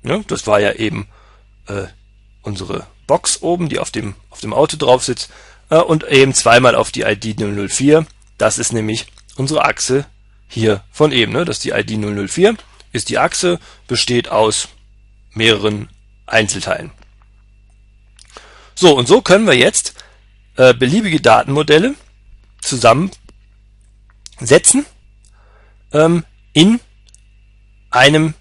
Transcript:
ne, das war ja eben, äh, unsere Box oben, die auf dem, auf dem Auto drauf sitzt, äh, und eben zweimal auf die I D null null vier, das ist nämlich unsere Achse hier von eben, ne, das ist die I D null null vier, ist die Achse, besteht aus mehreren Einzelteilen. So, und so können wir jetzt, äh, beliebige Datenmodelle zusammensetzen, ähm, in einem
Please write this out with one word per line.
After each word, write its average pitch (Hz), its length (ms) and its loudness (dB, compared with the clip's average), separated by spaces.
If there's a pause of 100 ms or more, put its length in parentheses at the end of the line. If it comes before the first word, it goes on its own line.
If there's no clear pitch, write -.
ne, 156 240 -4
das - 180 -8
war 104 140 2
ja 104 140 0
eben, 104 340 -6 (600)
äh, 98 200 -10 (540)
unsere 95 440 -10 (220)
Box - 340 -2
oben, 175 280 -4
die - 100 -6
auf - 100 -8
dem, 104 240 -10 (160)
auf - 120 -20
dem 110 120 -10
Auto 156 240 0
drauf 127 260 0
sitzt, - 280 -8 (400)
äh, 160 60 4
und 160 260 0
eben 135 320 2
zweimal 120 400 4
auf 113 160 -2
die 120 100 -8
I 107 140 -2
D 110 240 -8
null 104 140 -4
null 101 160 -8
vier, 151 360 2 (320)
das 110 220 -2
ist 117 120 -6
nämlich 110 360 -6 (280)
unsere 139 300 -4
Achse 135 400 -2 (420)
hier 110 440 -2
von 151 200 2
eben, 117 200 0
ne, 135 140 -2
das 113 120 -6
ist - 60 -12
die 131 80 -6
I 110 120 -2
D 110 140 -6
null 104 160 -6
null 101 140 -6
vier, 202 280 0 (360)
ist - 180 -8
die - 80 -4
Achse, 170 420 -2 (280)
besteht 120 420 -2
aus 107 400 -2 (640)
mehreren 107 560 -2 (360)
Einzelteilen. 104 680 -4 (1800)
So, 156 240 4
und 123 100 -2
so 208 140 4
können 208 240 2
wir 175 80 4
jetzt, 131 400 0 (640)
äh, 127 180 6
beliebige 151 480 0
Datenmodelle 147 720 2 (680)
zusammensetzen, 127 580 0 (2750)
ähm, 165 320 2 (280)
in 202 260 4 (1120)
einem 156 500 2